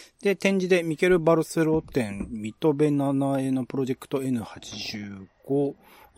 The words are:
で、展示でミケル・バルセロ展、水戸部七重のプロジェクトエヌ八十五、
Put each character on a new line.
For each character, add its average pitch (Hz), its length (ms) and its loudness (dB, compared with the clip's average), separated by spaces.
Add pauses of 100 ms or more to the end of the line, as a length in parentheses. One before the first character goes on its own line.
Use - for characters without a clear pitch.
(200)
で、 196 160 0
展 196 240 2
示 180 80 -2
で 180 140 4
ミ 165 160 -2
ケ 180 100 2
ル・ 180 120 6
バ 165 160 6
ル 160 60 2
セ 160 220 0
ロ 156 160 2
展、 101 480 -4
水 110 320 -8
戸 156 140 4
部 147 160 2
七 139 500 0
重 135 100 -2
の 131 140 0
プ 156 140 -6
ロ 135 80 0
ジ 127 80 -2
ェ - 20 -6
ク - 140 -18
ト 135 120 -2
エ 131 80 -4
ヌ 120 100 0
八 - 360 -14
十 101 500 -12 (200)
五、 143 280 0 (440)